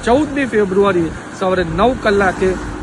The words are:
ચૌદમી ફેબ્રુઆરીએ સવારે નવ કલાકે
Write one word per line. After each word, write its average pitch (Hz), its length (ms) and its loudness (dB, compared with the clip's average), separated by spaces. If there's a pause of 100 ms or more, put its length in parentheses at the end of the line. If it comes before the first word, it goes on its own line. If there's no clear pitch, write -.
ચૌદમી 277 400 2
ફેબ્રુઆરીએ 196 640 2 (280)
સવારે 185 260 0 (120)
નવ 233 260 2
કલાકે 190 800 0